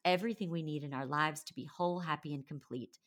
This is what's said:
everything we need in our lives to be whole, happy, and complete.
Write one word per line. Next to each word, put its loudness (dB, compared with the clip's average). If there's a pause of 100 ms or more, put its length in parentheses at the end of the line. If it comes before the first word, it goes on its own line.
everything 2
we 0
need -2
in -4
our -2
lives 2
to -12
be -8
whole, 0
happy, -2
and -6
complete. -8